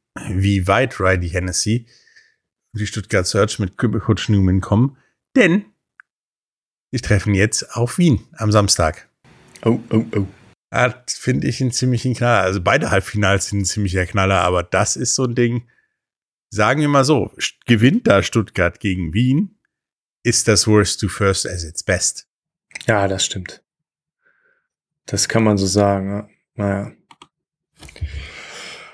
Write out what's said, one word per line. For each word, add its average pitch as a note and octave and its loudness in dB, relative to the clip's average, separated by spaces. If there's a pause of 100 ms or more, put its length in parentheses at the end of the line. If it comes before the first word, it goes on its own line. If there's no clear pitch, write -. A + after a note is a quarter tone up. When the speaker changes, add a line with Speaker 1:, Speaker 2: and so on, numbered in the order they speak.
(280)
Speaker 1:
wie G2 0
weit A#2 0
Riley F#2 0
Hennessy F#2 -2 (840)
und G#2 -6
die G#2+ -4
Stuttgart F#2+ -2
Search G#2+ 0
mit F#2+ -4
Coach A2 -2
Newman F#2+ 4
kommen, A#2 0 (400)
denn G3+ 4 (1200)
sie B2 -4
treffen G#2 2
jetzt - 0
auf A#2+ -2
Wien D#3+ 4
am G#2+ -2
Samstag. G2 2 (540)
Speaker 2:
Oh, A#2 2 (120)
oh, A2+ 2 (120)
oh. G2 -2 (440)
Speaker 1:
Das A#2+ 0
finde C#3 -4
ich B2 -4
einen C3 0
ziemlichen B2+ -2
Knaller. A#2+ 2
Also F#2 0
beide B2+ 2
Halbfinals G2 0
sind G2+ -2
ein G2 -2
ziemlicher F#2 -2
Knaller, F#2+ 0
aber F2+ 0
das F#2+ -2
ist - -4
so C3+ -2
ein A#2+ -4
Ding, A#2+ 0 (800)
sagen G#2+ 0
wir D3 2
mal C#3+ 4
so, B2 0
st-, - -10
gewinnt B2 4
da G2 4
Stuttgart - -2
gegen F2+ -4
Wien, C3 0 (640)
ist - 0
das G#2 2
Worst G#2+ 2
to G2+ -2
First G2 -2
as F2+ -8
its D#2+ -12
best. - -4 (600)
Speaker 2:
Ja, G#2 2
das F#2+ -2
stimmt. - -10 (1400)
Das - -4
kann A2+ 2
man G#2+ 4
so G2 0
sagen, G2 2
ja. G2+ -8 (260)
Naja. G2+ -4 (2000)